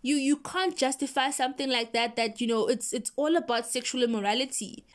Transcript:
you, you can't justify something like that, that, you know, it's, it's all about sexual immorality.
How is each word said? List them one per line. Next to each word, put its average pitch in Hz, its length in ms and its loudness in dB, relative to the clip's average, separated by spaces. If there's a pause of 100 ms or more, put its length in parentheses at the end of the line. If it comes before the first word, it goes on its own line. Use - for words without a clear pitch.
you, 294 120 2
you 277 200 2
can't 370 400 -2
justify 269 540 0
something 269 360 -2
like 233 260 0
that, 233 220 0
that, 226 240 -2
you 240 60 2
know, 226 220 2
it's, - 260 0
it's - 220 -4
all 302 200 2
about 240 300 0
sexual 254 380 -2
immorality. 226 920 -2